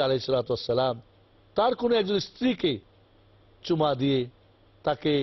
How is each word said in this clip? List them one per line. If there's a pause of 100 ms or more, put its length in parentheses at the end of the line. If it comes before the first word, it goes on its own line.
আলাইহিস
সালাতু
ওয়াস
সালাম (600)
তার
কোনো
একজন (100)
স্ত্রীকে (920)
চুমা (120)
দিয়ে (680)
তাকে,